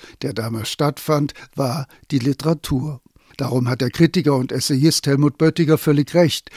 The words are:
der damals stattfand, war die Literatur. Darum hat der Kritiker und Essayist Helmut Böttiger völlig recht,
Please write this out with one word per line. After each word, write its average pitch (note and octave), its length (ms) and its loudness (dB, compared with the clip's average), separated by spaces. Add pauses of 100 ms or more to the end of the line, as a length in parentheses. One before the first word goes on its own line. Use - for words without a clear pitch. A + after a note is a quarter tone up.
(240)
der - 100 -6
damals A2+ 360 -6
stattfand, D3 640 -2 (200)
war C3+ 300 -4 (240)
die C#3 100 0
Literatur. C#3+ 800 -2 (360)
Darum B2 300 -2
hat B2 140 -2
der B2 80 -2
Kritiker D3+ 480 2
und B2+ 160 -2
Essayist C#3 540 0
Helmut C#3 300 2
Böttiger D#3+ 400 2
völlig D3 360 0
recht, - 440 2